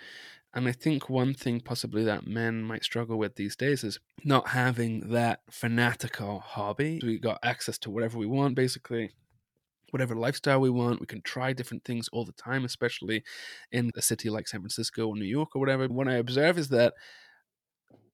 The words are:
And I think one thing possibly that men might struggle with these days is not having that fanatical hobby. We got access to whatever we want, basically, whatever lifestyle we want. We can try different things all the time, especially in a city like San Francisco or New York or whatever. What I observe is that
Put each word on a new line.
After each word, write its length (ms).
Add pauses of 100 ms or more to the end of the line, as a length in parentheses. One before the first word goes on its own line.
(540)
And 140
I 40
think 380
one 260
thing 260
possibly 440
that 220
men 360
might 200
struggle 360
with 160
these 200
days 280
is 160 (260)
not 240
having 600
that 300 (100)
fanatical 880
hobby. 640
We 160
got 240
access 360
to 120
whatever 260
we 80
want, 300
basically, 560 (800)
whatever 240
lifestyle 440
we 120
want. 280
We 60
can 160
try 320
different 320
things 260
all 140
the 80
time, 320
especially 580 (480)
in 240
a 60
city 300
like 160
San 140
Francisco 480
or 60
New 100
York 300
or 40
whatever. 280
What 200
I 80
observe 420
is 120
that 260 (1200)